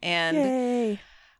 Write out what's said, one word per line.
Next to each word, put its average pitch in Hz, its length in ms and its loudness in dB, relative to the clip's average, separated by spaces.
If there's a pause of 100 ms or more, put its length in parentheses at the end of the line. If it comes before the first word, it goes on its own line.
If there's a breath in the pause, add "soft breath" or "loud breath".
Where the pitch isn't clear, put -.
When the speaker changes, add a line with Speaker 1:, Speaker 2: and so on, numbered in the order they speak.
Speaker 1:
And 175 360 0
Speaker 2:
Yay. 247 640 0 (400 soft breath)